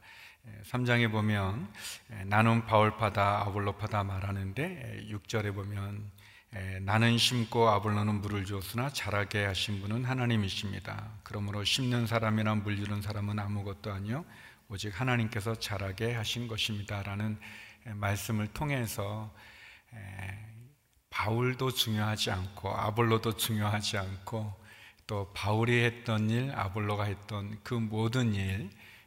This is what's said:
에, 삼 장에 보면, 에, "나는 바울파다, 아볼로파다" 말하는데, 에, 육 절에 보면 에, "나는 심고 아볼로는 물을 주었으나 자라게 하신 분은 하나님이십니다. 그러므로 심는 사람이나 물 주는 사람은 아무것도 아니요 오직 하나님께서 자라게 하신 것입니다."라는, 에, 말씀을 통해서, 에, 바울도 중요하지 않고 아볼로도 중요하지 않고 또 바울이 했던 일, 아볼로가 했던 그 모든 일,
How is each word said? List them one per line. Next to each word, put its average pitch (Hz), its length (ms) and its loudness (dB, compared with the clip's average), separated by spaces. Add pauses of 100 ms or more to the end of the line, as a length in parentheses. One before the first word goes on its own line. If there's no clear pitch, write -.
(460)
에, 107 180 -16
삼 123 220 -2
장에 120 220 6
보면, 107 640 2 (400)
에, 101 140 -10
"나는 113 420 6
바울파다, 104 760 4
아볼로파다" 104 600 -2
말하는데, 98 580 -4
에, 117 460 -8
육 104 200 -10
절에 104 240 0
보면 101 580 -6 (440)
에, 95 260 -6
"나는 110 380 6
심고 113 500 4
아볼로는 104 540 4
물을 101 220 -2
주었으나 104 460 -4
자라게 101 540 0
하신 98 360 -2
분은 107 240 -2
하나님이십니다. 104 1040 0 (140)
그러므로 104 420 -4
심는 120 420 2
사람이나 107 480 2
물 104 220 0
주는 104 260 -2
사람은 104 360 -2
아무것도 101 540 -4
아니요 107 320 -4 (440)
오직 101 300 -8
하나님께서 113 580 0
자라게 98 580 -4
하신 117 340 -4
것입니다."라는, 104 920 -4 (480)
에, 113 60 -10
말씀을 104 560 -2
통해서, 110 880 -4 (580)
에, 98 460 -12 (720)
바울도 123 640 2
중요하지 107 580 0
않고 98 460 -4
아볼로도 110 600 2
중요하지 104 600 0
않고 98 560 -6 (520)
또 101 260 -4
바울이 117 520 4
했던 110 440 0
일, 127 260 0
아볼로가 104 500 -2
했던 104 580 -6
그 - 120 -6
모든 113 600 0
일, 98 360 -2 (360)